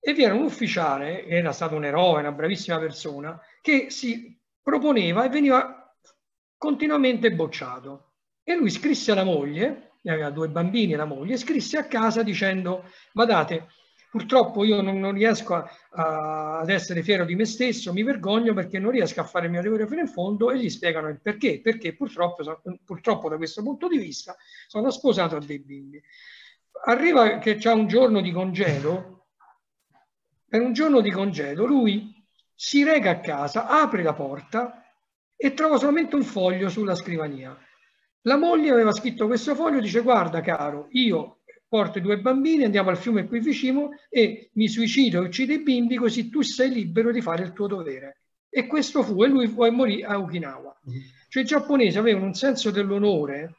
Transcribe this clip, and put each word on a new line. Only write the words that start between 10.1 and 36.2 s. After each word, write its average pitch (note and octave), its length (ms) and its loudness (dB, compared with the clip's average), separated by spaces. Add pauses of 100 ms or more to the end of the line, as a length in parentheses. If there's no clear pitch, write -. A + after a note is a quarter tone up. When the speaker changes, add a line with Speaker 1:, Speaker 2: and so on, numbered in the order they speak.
Speaker 1:
aveva D3+ 200 -2
due D#3 180 -4
bambini F3+ 440 0
e - 20 0
la D3+ 100 -2
moglie, D3+ 320 -6
scrisse D4+ 400 -4
a D4 80 -2
casa A3+ 380 0
dicendo: F#3+ 600 -2 (300)
"Badate, E3+ 540 0 (420)
purtroppo A3+ 560 2
io G#3 160 4
non, F#3+ 180 -2
non G3 140 -2
riesco G#3+ 400 0
a, E3+ 160 -4 (220)
a, D#3 680 -4
ad E3 100 -4
essere F3 320 -2
fiero F#3 200 2
di E3+ 120 -2
me G#3+ 100 0
stesso, A3 480 -4
mi G3 80 -2
vergogno A3 540 0
perché F#3+ 240 -4
non G3+ 100 -2
riesco F#3+ 320 0
a - 40 -4
fare F3 200 -4
il E3+ 60 -2
mio F3 100 -2
lavoro G#3+ 240 -2
fino D4+ 160 -4
in D4 60 -2
fondo", G3+ 420 -2
e C4 80 0
gli A#3 140 -2
spiegano D#3+ 380 -4
il D3 120 -12
perché, G#3 400 -2
perché A3+ 340 -2
purtroppo, F3 460 -4
so-, D#3 220 -10 (200)
purtroppo F3+ 460 -4
da D#3 80 -4
questo E3 240 -8
punto C#4 260 -6
di E4 120 0
vista F3+ 360 -12 (300)
sono A3 240 -2
sposato F#3 460 2
a D3 40 -4
dei D3 200 -10
bimbi. C#3 420 -18 (840)
Arriva B3 520 4
che G#3+ 200 0
c'ha A3+ 160 2
un A3 120 4
giorno G#3+ 360 4
di F3 100 -2
congedo, F3 960 -2 (1200)
per A3+ 120 2
un B3 120 0
giorno C#4+ 260 6
di G3+ 120 2
congedo F3 540 -2
lui A#3 460 2 (420)
si - 300 2
reca C#4+ 280 4
a E3+ 80 0
casa, D3 480 -4
apre C4+ 340 4
la D#3 120 0
porta D#3 720 -6 (520)
e C#4 180 0
trova D#4 240 2
solamente D4 380 2
un C#4 80 2